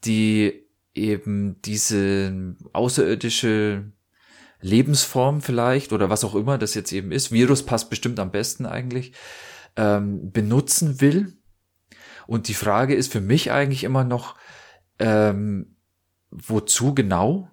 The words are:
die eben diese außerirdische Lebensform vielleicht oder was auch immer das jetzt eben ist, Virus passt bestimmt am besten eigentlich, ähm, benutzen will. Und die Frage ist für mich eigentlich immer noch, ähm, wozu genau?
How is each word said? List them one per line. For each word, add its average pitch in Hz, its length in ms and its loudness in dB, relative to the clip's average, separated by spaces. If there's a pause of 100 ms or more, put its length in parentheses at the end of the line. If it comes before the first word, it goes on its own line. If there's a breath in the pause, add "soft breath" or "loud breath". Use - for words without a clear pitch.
die 110 600 2 (280)
eben 101 680 -4
diese 98 920 -2 (180)
außerirdische 107 1160 0 (680 soft breath)
Lebensform 135 800 2
vielleicht 127 520 0
oder 101 160 2
was 107 140 0
auch 104 100 -4
immer 110 240 0
das 107 160 -2
jetzt - 180 -6
eben 95 200 -4
ist, 135 200 -2
Virus 120 320 4
passt - 280 -4
bestimmt 123 280 -4
am 92 120 -4
besten 117 340 -4
eigentlich, 127 460 -6 (640 loud breath)
ähm, 101 560 0
benutzen 131 680 0
will. 156 380 2 (880 loud breath)
Und 113 220 -4
die 101 80 -4
Frage 113 400 2
ist - 160 0
für 110 100 -2
mich 113 300 2
eigentlich 139 320 0
immer 131 200 0
noch, 123 320 -4 (600 loud breath)
ähm, 107 800 0 (560)
wozu - 640 0
genau? 117 580 0